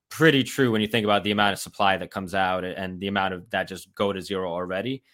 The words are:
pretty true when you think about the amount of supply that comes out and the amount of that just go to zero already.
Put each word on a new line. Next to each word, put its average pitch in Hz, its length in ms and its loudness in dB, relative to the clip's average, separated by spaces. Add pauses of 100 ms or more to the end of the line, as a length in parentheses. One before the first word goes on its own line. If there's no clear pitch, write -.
(100)
pretty 143 340 4
true 127 260 2
when 107 120 2
you 104 40 0
think 107 180 0
about 104 200 2
the 104 60 0
amount 104 240 4
of 82 40 -8
supply 95 380 2
that 87 140 -6
comes 95 240 -6
out 92 300 0
and 92 360 -8
the 98 60 -4
amount 98 260 0
of 90 160 -12
that 92 180 -2
just - 280 -14
go 101 180 0
to 95 80 -6
zero 92 320 -4
already. 92 500 -6 (120)